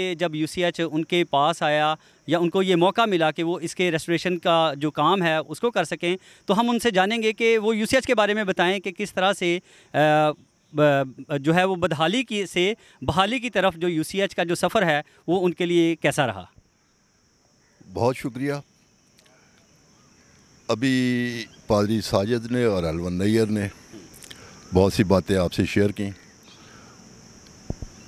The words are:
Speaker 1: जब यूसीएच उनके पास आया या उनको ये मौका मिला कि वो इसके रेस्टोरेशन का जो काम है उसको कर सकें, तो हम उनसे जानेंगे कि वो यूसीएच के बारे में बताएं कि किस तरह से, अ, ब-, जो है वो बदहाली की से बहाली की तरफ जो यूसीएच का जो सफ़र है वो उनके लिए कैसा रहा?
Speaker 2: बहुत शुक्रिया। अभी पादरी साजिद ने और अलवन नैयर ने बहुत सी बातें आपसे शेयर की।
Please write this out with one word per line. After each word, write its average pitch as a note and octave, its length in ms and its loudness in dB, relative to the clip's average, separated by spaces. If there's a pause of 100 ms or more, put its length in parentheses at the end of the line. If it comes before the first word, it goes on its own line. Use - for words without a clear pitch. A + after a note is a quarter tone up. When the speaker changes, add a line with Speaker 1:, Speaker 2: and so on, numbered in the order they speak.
(200)
Speaker 1:
जब E3 140 -2
यूसीएच E3+ 460 -2
उनके E3 440 0
पास D3+ 380 0
आया D3+ 340 2 (320)
या D#3+ 100 0
उनको F3 240 0
ये F#3+ 140 2
मौका F#3+ 300 2
मिला E3 240 2
कि E3+ 120 -6
वो E3 180 -4
इसके F3 300 -2
रेस्टोरेशन E3+ 460 -2
का E3 380 2
जो C#3+ 160 -4
काम E3+ 320 2
है D#3+ 180 2
उसको D#3 300 -4
कर F#3+ 140 0
सकें, F3 320 -4 (320)
तो G3 60 2
हम A#3+ 160 2
उनसे A#3 200 0
जानेंगे G#3+ 420 0
कि A3+ 260 2
वो A3 140 0
यूसीएच A3 340 0
के B3+ 80 0
बारे G#3 200 2
में G#3+ 120 -2
बताएं F#3 340 0
कि F#3+ 120 -8
किस G3+ 220 -10
तरह F#3+ 180 0
से, F3 240 -2
अ, F#3 40 -8 (1120)
ब-, C#3+ 680 0
जो D3 120 2
है F3+ 140 4
वो F#3+ 100 -2
बदहाली E3+ 480 0
की G3+ 220 -4
से F#3 280 0 (300)
बहाली G3 360 0
की A#3 100 -6
तरफ F#3+ 260 0
जो E3+ 120 -2
यूसीएच F3+ 460 -2
का F3+ 100 -2
जो E3+ 100 -2
सफ़र F#3+ 300 0
है D3+ 180 0 (260)
वो F3 100 2
उनके F3+ 280 0
लिए E3+ 280 2
कैसा D3 300 0
रहा? F#2+ 240 -6 (1300)
Speaker 2:
बहुत A2 360 -2
शुक्रिया। C#3 460 -6 (2000)
अभी B2 800 -2 (220)
पादरी G#2 320 2
साजिद A2+ 520 -2
ने B2 140 0
और F#2+ 180 0
अलवन E2+ 280 -4
नैयर G#2+ 360 2
ने G#2 200 -2 (1040)
बहुत F#2+ 220 4
सी A2 100 2
बातें F#2+ 340 2
आपसे F2 280 0
शेयर G2+ 260 2
की। G2 200 -6 (2000)